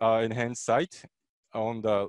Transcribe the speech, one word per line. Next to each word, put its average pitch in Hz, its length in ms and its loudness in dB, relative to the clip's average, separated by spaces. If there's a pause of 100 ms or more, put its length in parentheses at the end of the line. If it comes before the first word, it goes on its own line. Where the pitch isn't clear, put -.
uh, 113 180 4
enhance 117 400 -2
site, 131 420 0 (520)
on 113 260 -4
the 104 280 2